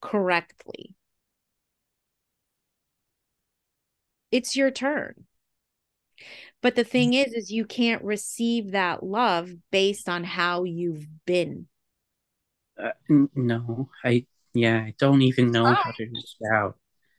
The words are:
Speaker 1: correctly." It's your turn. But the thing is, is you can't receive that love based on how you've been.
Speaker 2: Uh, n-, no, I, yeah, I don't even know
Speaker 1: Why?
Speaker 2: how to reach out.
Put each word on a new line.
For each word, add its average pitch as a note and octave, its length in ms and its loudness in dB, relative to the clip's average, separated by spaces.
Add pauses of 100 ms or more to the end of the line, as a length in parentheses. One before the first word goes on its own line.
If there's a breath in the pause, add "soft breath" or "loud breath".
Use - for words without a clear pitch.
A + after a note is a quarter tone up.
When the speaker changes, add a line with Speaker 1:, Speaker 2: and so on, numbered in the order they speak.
Speaker 1:
correctly." - 920 -2 (3250)
It's B3 240 0
your C4+ 160 2
turn. - 540 -6 (1400 loud breath)
But B3 140 0
the A#3+ 80 2
thing B3 300 2
is, C4 200 0
is A3+ 180 -8
you A3 140 -2
can't A#3 380 -2
receive G#3+ 680 -4
that F#3 320 -2
love F#3 480 0 (200)
based G3 380 0
on F3 140 -4
how F3 400 -2
you've E3+ 420 -6 (200)
been. E3 420 -2 (1160)
Speaker 2:
Uh, A2+ 100 -6 (180)
n-, C#3+ 260 6
no, A#2+ 540 -2 (140)
I, A#2+ 220 2 (280)
yeah, A2+ 260 4
I A2 200 -8
don't C#3 220 6
even B2+ 300 4
know A#2 120 4
Speaker 1:
Why? G4 200 4
Speaker 2:
how - 80 -6
to - 140 -8
reach A#2 300 -14 (180)
out. G#2 240 0 (420)